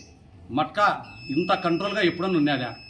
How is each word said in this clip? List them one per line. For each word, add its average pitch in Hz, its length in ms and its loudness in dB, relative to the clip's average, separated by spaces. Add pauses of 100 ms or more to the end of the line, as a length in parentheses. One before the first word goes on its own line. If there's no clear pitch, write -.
(500)
మట్కా 156 540 0 (260)
ఇంత 175 240 0
కంట్రోల్గా 190 460 0
ఎప్పుడన్నా 180 380 0
ఉన్నదా? 131 360 0 (160)